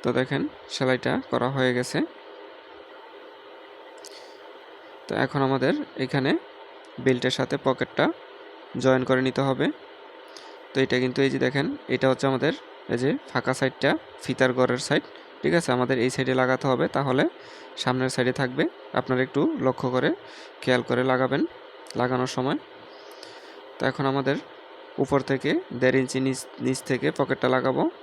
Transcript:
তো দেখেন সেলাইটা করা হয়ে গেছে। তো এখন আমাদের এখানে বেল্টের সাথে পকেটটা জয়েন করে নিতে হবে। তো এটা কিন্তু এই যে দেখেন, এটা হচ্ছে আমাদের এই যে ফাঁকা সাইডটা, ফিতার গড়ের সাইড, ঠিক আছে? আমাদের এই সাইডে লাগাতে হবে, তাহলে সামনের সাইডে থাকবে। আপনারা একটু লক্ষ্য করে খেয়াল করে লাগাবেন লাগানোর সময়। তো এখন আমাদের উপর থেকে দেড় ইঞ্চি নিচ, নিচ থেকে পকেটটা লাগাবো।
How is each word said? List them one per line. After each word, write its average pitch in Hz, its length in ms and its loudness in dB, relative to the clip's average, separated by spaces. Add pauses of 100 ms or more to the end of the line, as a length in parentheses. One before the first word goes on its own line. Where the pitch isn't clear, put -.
তো 127 60 2 (100)
দেখেন 135 220 0 (340)
সেলাইটা 131 380 2 (180)
করা 123 240 2
হয়ে 127 220 4
গেছে। 127 200 -2 (3000)
তো - 60 -4 (100)
এখন 139 240 -2
আমাদের 135 260 2 (320)
এখানে 135 260 2 (720)
বেল্টের 127 340 2
সাথে 131 180 -2 (100)
পকেটটা 131 400 2 (800)
জয়েন 131 260 6
করে 131 180 4
নিতে 131 200 0
হবে। 131 180 2 (1040)
তো - 140 -2
এটা 131 180 2
কিন্তু 127 220 -2
এই 135 80 4
যে 135 120 0
দেখেন, 139 200 2 (280)
এটা 131 180 2
হচ্ছে 131 200 0
আমাদের 139 220 2 (400)
এই 120 100 0
যে 131 60 4 (200)
ফাঁকা 131 300 0
সাইডটা, 135 300 2 (340)
ফিতার 131 340 4
গড়ের 127 300 4
সাইড, 160 160 2 (380)
ঠিক 156 180 2
আছে? - 180 -4
আমাদের 127 280 2
এই 127 100 4
সাইডে 131 260 2
লাগাতে 127 300 2
হবে, 131 140 4 (100)
তাহলে 135 280 4 (580)
সামনের 127 340 0
সাইডে 127 260 2
থাকবে। 131 220 0 (360)
আপনারা 127 280 0
একটু 139 140 0 (240)
লক্ষ্য 131 300 0
করে 127 140 2 (520)
খেয়াল 127 280 2
করে 123 120 2 (100)
লাগাবেন 127 300 2 (580)
লাগানোর 127 360 0
সময়। 135 220 0 (1200)
তো - 120 -4
এখন 135 220 -4
আমাদের 139 260 2 (680)
উপর 139 160 2 (120)
থেকে 139 200 0 (300)
দেড় 131 200 6
ইঞ্চি 131 240 -2
নিচ, 131 140 0 (260)
নিচ 127 140 0 (100)
থেকে 131 180 2 (100)
পকেটটা 135 380 2
লাগাবো। 131 280 2 (200)